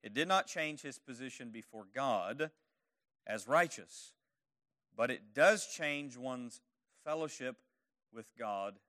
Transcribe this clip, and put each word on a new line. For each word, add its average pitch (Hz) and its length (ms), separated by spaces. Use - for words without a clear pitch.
It 107 120
did 151 120
not 190 220
change 151 340
his 139 160
position 123 520
before 110 440
God 127 560
as 104 220
righteous, 147 640
but 120 160
it 107 200
does 180 360
change 143 480
one's 123 440
fellowship 151 520
with 113 140
God 101 520